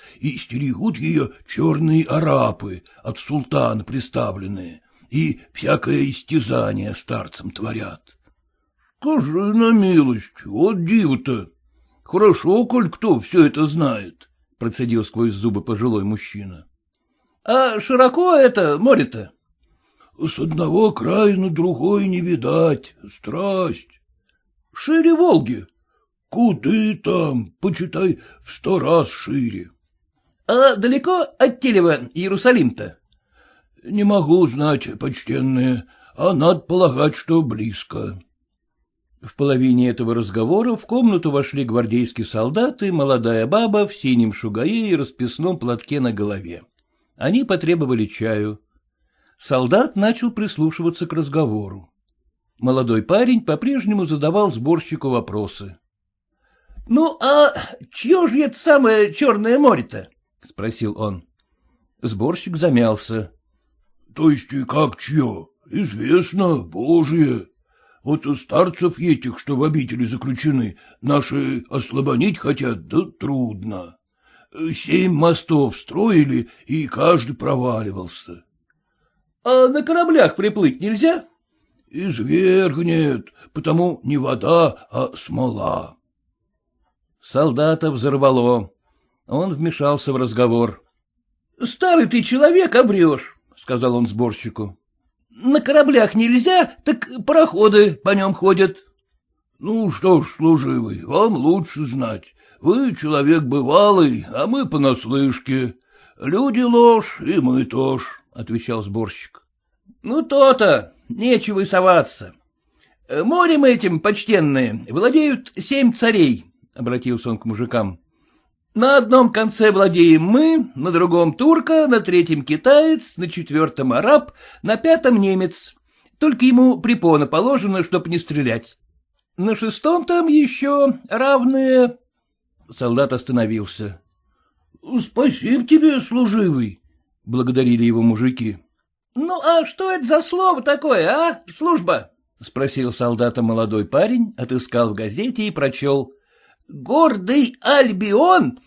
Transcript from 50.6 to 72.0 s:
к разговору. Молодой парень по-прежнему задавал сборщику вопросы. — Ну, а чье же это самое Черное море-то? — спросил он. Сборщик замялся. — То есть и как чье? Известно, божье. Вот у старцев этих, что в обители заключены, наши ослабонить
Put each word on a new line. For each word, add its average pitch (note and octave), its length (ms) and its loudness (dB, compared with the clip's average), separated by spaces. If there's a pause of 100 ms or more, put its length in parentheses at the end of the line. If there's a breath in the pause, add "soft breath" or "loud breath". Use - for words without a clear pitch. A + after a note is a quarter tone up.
к - 60 -12
разговору. A#2 800 -6 (680)
Молодой A#2 440 0
парень A3+ 420 2
по-прежнему G#3 640 -2
задавал D#3 460 0
сборщику C#3+ 560 -4
вопросы. — G2+ 720 -6 (1080)
Ну, D4 320 2
а C#4+ 320 4 (380 loud breath)
чье E4+ 380 2
же A#3 100 0
это D4 180 -2
самое A3 560 4
Черное A#3 460 0
море-то? — A#2+ 500 0 (360)
спросил G#2+ 560 -8
он. G2 260 -6 (760)
Сборщик B2+ 560 -6
замялся. — A2+ 760 -2 (840)
То D#3 160 2
есть C#3 220 -4
и C3+ 120 -6
как C3+ 340 -2
чье? B2 500 -4 (200)
Известно, D#3 920 -2
божье. C3+ 880 0 (560)
Вот D3+ 200 -4
у C#3 120 -4
старцев F3 640 -2
этих, D3 400 -2
что C#3 160 -6
в C3 80 -2
обители B2+ 420 -4
заключены, B2+ 720 -6 (240 soft breath)
наши C3+ 680 -4
ослабонить C3+ 680 -2